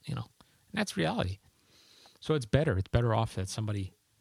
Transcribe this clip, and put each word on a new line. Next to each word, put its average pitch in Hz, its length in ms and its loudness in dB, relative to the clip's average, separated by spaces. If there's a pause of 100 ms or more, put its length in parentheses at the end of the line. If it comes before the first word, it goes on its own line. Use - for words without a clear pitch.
you 147 100 -6
know, 120 120 -4 (160)
and - 320 -20
that's 208 240 -4
reality. 165 420 0 (800)
So - 140 -2
it's 135 120 0
better. 135 320 4
It's 95 120 -2
better 120 240 4
off 113 220 0
that 95 120 -2
somebody 104 460 -4 (280)